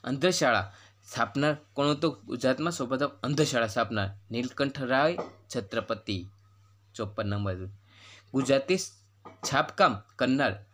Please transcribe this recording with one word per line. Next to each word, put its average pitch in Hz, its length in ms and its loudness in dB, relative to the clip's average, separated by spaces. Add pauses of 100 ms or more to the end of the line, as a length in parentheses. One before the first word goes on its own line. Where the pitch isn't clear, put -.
અંધશાળા 131 680 2 (380)
સ્થાપનાર 143 460 0 (160)
કોણ 143 140 2
હતો? 147 240 2
ગુજરાતમાં 131 640 -2
સૌપ્રથમ 131 340 -2 (160)
અંધશાળા 135 440 2
સ્થાપનાર 107 440 -2 (200)
નીલકંઠ 135 520 -4
રાય 139 360 2 (380)
છત્રપતિ. 107 720 -4 (680)
ચોપન 104 320 -4
નંબર. 101 300 -2 (760)
ગુજરાતી 135 440 2 (500)
છાપકામ 143 760 2 (140)
કરનાર 131 580 2